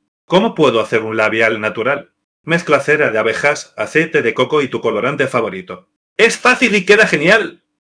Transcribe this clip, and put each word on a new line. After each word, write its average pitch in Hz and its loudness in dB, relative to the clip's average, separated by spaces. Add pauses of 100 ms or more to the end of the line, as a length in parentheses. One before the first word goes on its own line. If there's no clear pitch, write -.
(240)
¿Cómo 202 2
puedo 123 2
hacer 110 -2
un 110 -6
labial 110 0
natural? 117 -4 (320)
Mezcla 151 0
cera 147 0
de 110 -2
abejas, 117 -2
aceite 151 -2
de 117 -2
coco 139 0
y 127 -4
tu 113 -6
colorante 120 -2
favorito. 95 -6 (280)
Es 220 2
fácil 247 2
y 185 0
queda 208 6
genial. 175 0 (280)